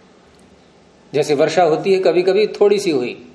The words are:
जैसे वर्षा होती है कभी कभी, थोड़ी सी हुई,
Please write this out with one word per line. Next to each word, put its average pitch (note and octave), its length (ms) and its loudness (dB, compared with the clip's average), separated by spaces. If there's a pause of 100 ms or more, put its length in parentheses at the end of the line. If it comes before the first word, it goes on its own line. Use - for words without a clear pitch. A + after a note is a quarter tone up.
(1120)
जैसे D3 200 -2
वर्षा D3+ 300 2
होती D#3+ 300 0
है F#3 60 0
कभी F3+ 240 0
कभी, F#3+ 240 0
थोड़ी G3+ 320 0
सी F3+ 120 -4
हुई, A#2+ 320 -6 (120)